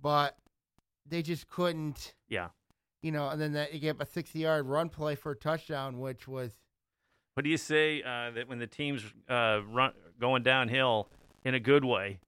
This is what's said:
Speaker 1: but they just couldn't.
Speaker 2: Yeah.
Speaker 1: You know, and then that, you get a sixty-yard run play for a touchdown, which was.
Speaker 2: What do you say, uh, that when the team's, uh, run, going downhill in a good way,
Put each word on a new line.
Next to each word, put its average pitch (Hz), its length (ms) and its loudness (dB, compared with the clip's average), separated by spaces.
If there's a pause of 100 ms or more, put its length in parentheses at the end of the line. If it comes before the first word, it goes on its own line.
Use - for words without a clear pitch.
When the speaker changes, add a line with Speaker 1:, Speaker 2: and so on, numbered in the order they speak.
Speaker 1:
but 147 360 2 (680)
they 165 140 -2
just 160 260 -6
couldn't. 160 680 -2 (160)
Speaker 2:
Yeah. 90 200 -4 (540)
Speaker 1:
You 160 80 -2
know, 147 180 -2
and 156 100 -4
then 151 140 -2
that, 147 200 -2
you 156 60 -8
get 151 200 -2
a 139 60 -4
sixty-yard 160 600 -2
run 151 240 0
play 151 260 -4
for 151 160 -8
a 127 40 -8
touchdown, 139 640 -4
which 131 280 -10
was. 131 260 -8 (840)
Speaker 2:
What 139 80 0
do 147 80 2
you 160 60 4
say, 156 440 2
uh, 120 300 -6
that 120 180 -6
when 123 80 -8
the 120 80 -6
team's, 143 380 -4 (260)
uh, 113 300 4 (100)
run, 127 220 2 (280)
going 123 220 2
downhill 127 640 2 (380)
in 131 80 0
a 127 60 2
good 135 260 6
way, 98 420 0